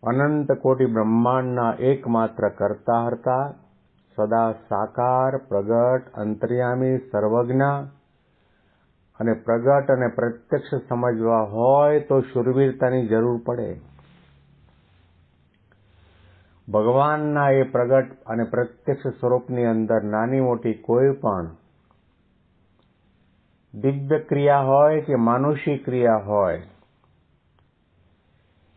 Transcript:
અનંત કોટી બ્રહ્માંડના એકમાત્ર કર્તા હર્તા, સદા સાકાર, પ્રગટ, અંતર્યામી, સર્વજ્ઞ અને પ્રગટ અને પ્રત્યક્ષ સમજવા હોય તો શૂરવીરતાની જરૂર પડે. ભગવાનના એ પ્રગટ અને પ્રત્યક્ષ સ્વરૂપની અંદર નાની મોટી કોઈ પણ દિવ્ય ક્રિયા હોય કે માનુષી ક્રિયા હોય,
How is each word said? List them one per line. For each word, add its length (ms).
અનંત 480
કોટી 420
બ્રહ્માંડના 760
એકમાત્ર 640
કર્તા 540
હર્તા, 420
સદા 320
સાકાર, 720
પ્રગટ, 560
અંતર્યામી, 840
સર્વજ્ઞ 640
અને 140
પ્રગટ 580
અને 160
પ્રત્યક્ષ 640
સમજવા 580
હોય 540
તો 220
શૂરવીરતાની 840
જરૂર 380
પડે. 240
ભગવાનના 840
એ 140
પ્રગટ 460
અને 180
પ્રત્યક્ષ 760
સ્વરૂપની 460
અંદર 380
નાની 380
મોટી 320
કોઈ 400
પણ 340
દિવ્ય 460
ક્રિયા 480
હોય 340
કે 140
માનુષી 600
ક્રિયા 480
હોય, 360